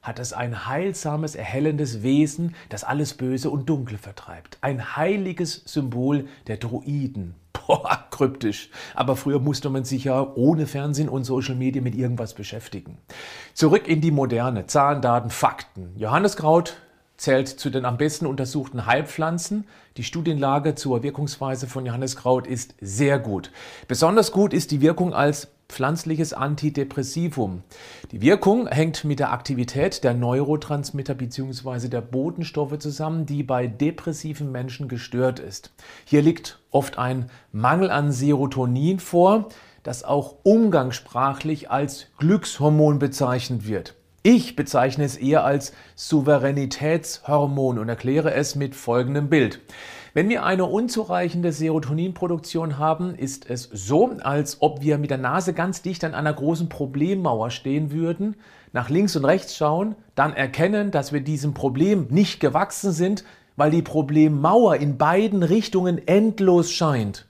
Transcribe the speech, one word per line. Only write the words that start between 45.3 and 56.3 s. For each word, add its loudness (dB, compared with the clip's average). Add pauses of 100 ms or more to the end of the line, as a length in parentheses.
als 0 (220)
Souveränitätshormon 0
und -4
erkläre 0
es -2
mit -4
folgendem 0
Bild. 4 (540)
Wenn 2
wir 0
eine 2
unzureichende 0
Serotoninproduktion -2
haben, 0
ist -8
es -6
so, 2
als -2
ob 2
wir 2
mit -2
der 0
Nase 0
ganz -4
dicht -6
an -4
einer 0